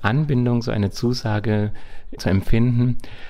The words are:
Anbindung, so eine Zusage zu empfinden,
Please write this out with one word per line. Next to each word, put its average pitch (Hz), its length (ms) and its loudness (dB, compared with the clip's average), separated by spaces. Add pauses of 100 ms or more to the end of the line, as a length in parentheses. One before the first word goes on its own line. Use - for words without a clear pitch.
Anbindung, 123 600 2
so 120 80 -4
eine 101 200 0
Zusage 107 800 0 (440)
zu - 140 -2
empfinden, 120 680 4 (320)